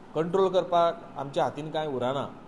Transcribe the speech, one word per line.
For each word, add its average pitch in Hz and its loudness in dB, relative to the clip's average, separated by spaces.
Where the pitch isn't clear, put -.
control 180 2
करपाक 175 2
आमच्या 139 -2
हातीन 147 -4
कांय 156 -2
उरना. 127 -2